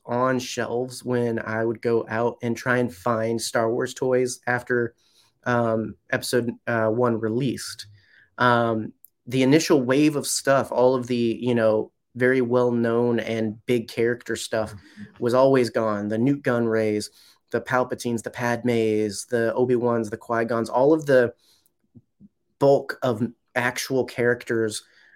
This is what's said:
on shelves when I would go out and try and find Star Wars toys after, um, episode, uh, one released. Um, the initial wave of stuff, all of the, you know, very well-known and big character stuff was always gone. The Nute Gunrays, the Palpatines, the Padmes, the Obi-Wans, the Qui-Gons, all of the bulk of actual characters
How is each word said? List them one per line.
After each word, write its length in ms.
on 320
shelves 640
when 340
I 240
would 200
go 260
out 320
and 160
try 220
and 160
find 480
Star 280
Wars 220
toys 540
after, 480
um, 520
episode, 420
uh, 220
one 320
released. 680
Um, 540
the 160
initial 400
wave 340
of 100
stuff, 460
all 220
of 140
the, 320
you 140
know, 380
very 260
well-known 800
and 460
big 220
character 460
stuff 400
was 140
always 360
gone. 380
The 100
Nute 240
Gunrays, 680
the 100
Palpatines, 640
the 80
Padmes, 960
the 280
Obi-Wans, 560
the 60
Qui-Gons, 540
all 240
of 120
the 280
bulk 440
of 200
actual 500
characters 800